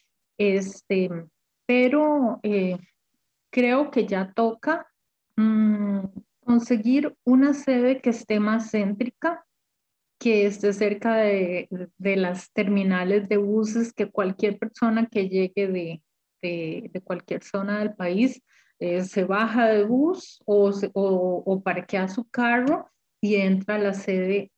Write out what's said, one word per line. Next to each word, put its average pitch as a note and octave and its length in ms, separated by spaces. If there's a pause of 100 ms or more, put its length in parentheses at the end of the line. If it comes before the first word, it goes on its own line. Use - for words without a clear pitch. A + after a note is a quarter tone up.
(380)
Este, F#3+ 720 (560)
pero, B3+ 760
eh, F#3+ 360 (720)
creo B3+ 400
que G#3+ 160
ya F#3+ 260
toca, A#3 540 (500)
mm, G#3+ 640 (440)
conseguir A#3+ 800
una C4+ 300
sede C4 460
que A#3+ 100
esté G#3+ 300
más A3 300
céntrica, A#3 760 (720)
que G#3+ 280
esté G3+ 260
cerca G#3 440
de, G3 520 (300)
de G3 180
las F#3 360
terminales G3 760
de G#3 100
buses, A3 540
que G3+ 180
cualquier G3+ 480
persona A3+ 480
que G3 220
llegue F#3+ 400
de, E3+ 340 (400)
de, F3 500
de F#3 80
cualquier F3+ 420
zona G3+ 380
del G#3 140
país, F#3 480 (360)
eh, F3 260
se F#3 200
baja A3 420
de G#3+ 180
bus C#4+ 600
o G3+ 280
se, G3+ 220
o, F#3 520
o F#3+ 160
parquea F#3 460
su A#3 220
carro B3 600 (300)
y G#3 160
entra F#3+ 400
a - 20
la G3+ 160
sede F#3+ 640